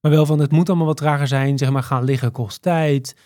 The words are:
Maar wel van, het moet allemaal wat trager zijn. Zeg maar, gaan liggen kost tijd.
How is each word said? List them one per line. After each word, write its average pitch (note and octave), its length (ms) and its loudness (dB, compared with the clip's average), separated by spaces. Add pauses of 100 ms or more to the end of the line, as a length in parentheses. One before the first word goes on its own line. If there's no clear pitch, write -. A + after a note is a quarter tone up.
Maar D3+ 100 2
wel D3+ 140 4
van, D3+ 140 0
het C#3+ 120 0
moet E3 180 4
allemaal E3+ 180 0
wat D#3 100 -2
trager C#3+ 300 0
zijn. C3+ 300 0
Zeg C3 140 0
maar, C3+ 120 0
gaan B2 200 -2
liggen B2+ 280 -2
kost - 300 -8
tijd. D3+ 540 -2 (100)